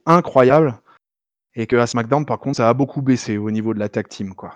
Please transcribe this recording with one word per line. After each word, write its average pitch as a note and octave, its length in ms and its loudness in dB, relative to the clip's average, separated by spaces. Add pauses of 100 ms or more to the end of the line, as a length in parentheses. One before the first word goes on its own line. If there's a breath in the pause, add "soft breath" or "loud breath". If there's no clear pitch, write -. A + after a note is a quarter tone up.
incroyable C#3+ 720 4 (800 soft breath)
et A2+ 120 -6
que B2 80 2
à A#2+ 100 4
SmackDown, B2 400 -2
par A2+ 140 -6
contre, C#3 160 -6
ça A2+ 120 2
a A#2 60 4
beaucoup C#3 260 -4
baissé B2 360 0
au G#2+ 140 -4
niveau A2 240 -2
de G#2+ 40 -8
la G#2 100 -4
Tag G#2+ 200 -6
Team, G2 260 -12
quoi. - 220 -18